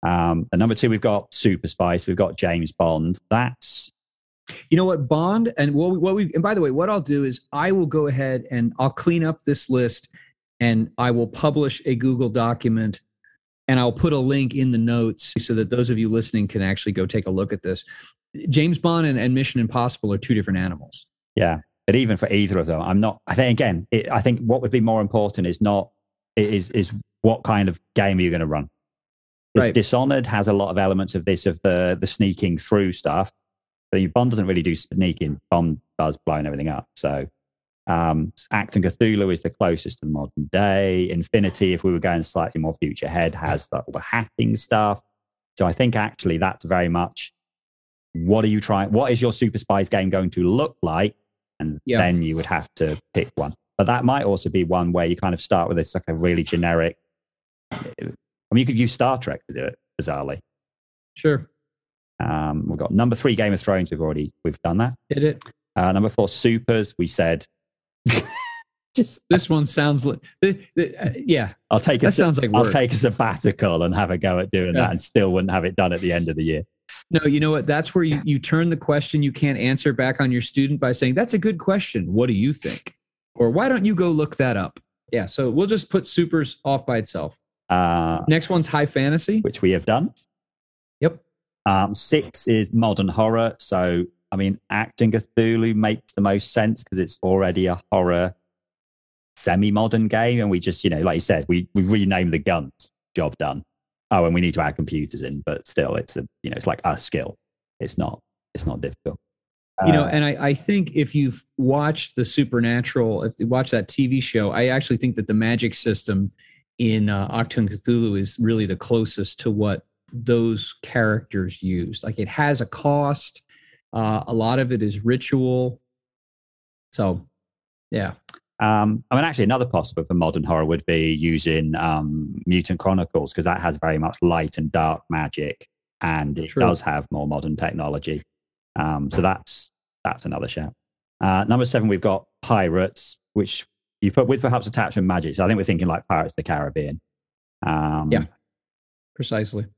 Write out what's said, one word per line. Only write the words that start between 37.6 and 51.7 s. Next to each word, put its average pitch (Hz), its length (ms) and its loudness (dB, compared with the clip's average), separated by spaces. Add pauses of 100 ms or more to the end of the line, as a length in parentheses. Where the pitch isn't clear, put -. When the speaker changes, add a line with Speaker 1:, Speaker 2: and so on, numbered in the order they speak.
Speaker 1:
um, 82 460 0 (200)
Achtung! 104 320 0
Cthulhu 101 480 2
is 85 80 -2
the - 80 -4
closest 85 520 -2
to 76 60 -10
the 76 60 -4
modern 73 400 -6
day. 95 560 2
Infinity, 92 640 0
if 85 120 -4
we 92 80 4
were 85 80 0
going 85 240 0
slightly 82 360 -4
more 78 140 -2
future - 320 -6
ahead, 82 300 -2
has 73 320 -4
the, 71 140 -6 (100)
the 73 80 -6
hacking 113 560 -2
stuff. 107 440 0 (560)
So 92 100 0
I 87 60 0
think 120 240 2
actually 104 400 -2
that's 92 300 -2
very 87 240 2
much, 87 420 -2 (800)
what 95 320 2
are 107 40 4
you 107 120 2
trying, 98 320 0
what 127 200 2
is 120 100 2
your 120 100 2
Super 113 240 0
Spies 98 320 0
game 95 220 0
going 92 200 0
to 90 200 -2
look 127 320 0
like? 87 320 -2 (460)
And 76 260 -6